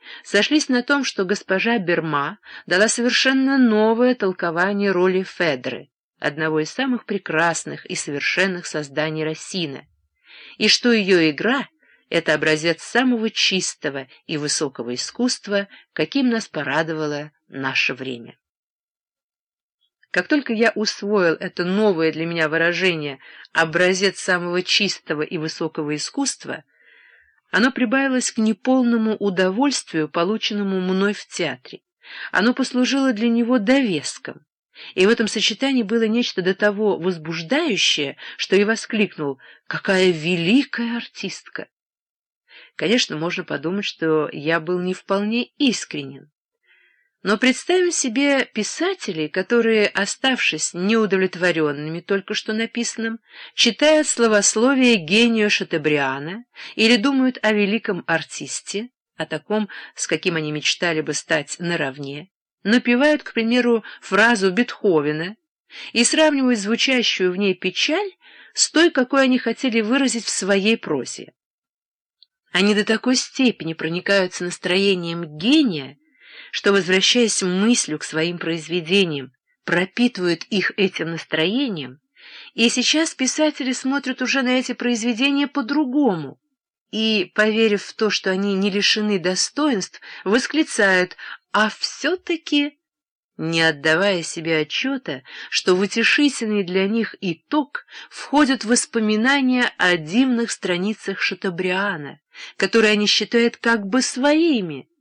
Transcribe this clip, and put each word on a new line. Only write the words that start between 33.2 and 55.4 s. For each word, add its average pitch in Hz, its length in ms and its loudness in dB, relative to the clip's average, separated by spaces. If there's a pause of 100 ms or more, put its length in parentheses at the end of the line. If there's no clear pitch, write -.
него 233 280 2
довеском, 202 880 0 (500)
и 185 100 6
в 208 40 6
этом 233 180 2
сочетании 240 560 0
было 226 240 0
нечто 226 340 0
до 190 140 0
того 208 420 2
возбуждающее, 165 1200 -2 (200)
что - 180 0
я 202 100 4
воскликнул: 190 720 -2 (280)
"Какая 185 440 2
великая 185 880 0
артистка!" - 680 -12 (1080)
Конечно, 175 420 0
можно 170 260 -4
подумать, 160 420 -6
что 156 460 0
я 160 280 -2
был 180 200 -4
не 180 140 -4
вполне 208 520 -2 (120)
искренен. 143 720 -4 (920)
Но 202 140 2
представим 349 540 2
себе 277 540 0
писателей, 208 840 -4
которые, 220 560 2
оставшись - 880 -2
неудовлетворёнными 175 1300 0
только 196 340 -4
что - 180 -4
написанным, 226 680 -4 (340)
читают 294 540 4
словословие 233 880 4
гения 214 540 2